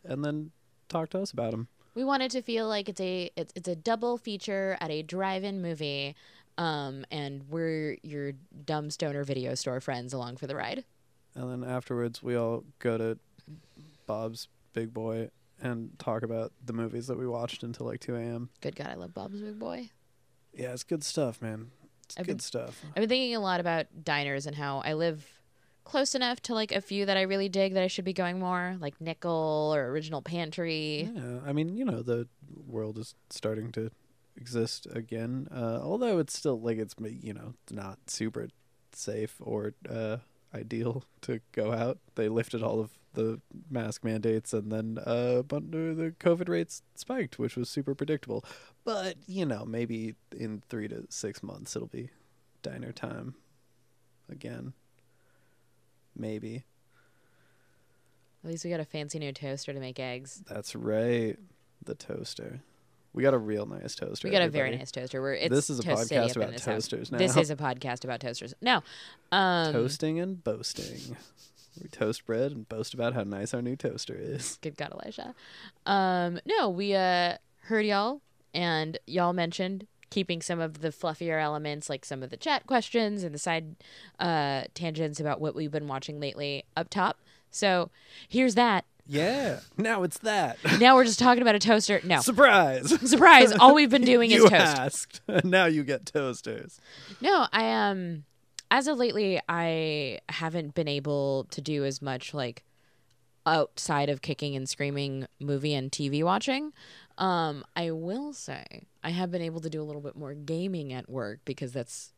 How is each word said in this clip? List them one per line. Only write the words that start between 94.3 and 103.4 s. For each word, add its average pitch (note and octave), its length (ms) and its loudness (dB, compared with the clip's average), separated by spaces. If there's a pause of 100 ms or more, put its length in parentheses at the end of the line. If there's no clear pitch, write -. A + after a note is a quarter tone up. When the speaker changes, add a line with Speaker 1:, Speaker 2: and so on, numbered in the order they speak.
Speaker 2:
is G#3+ 60 10
Speaker 1:
You A3 120 12
Speaker 2:
toast. G#3 40 6
Speaker 1:
asked. C#3+ 720 4
<laughs> - 40 -8
And G3 160 4
now F#3 220 6
you D#3 180 4
get C3 220 -2
toasters. B2+ 760 -4 (400)
Speaker 2:
No, E4 320 4
I, A3+ 200 2 (180)
um, F3 340 -6 (480)
as C4 160 4
of C#4+ 100 0
lately, G#3 500 2
I D#3+ 720 -2 (100)
haven't D#3+ 460 -4
been D#3 140 0
able C#3 640 0
to - 100 -8
do C#3+ 240 -2
as C#3 180 -4
much, C3+ 320 -6
like, B2 300 -6 (800)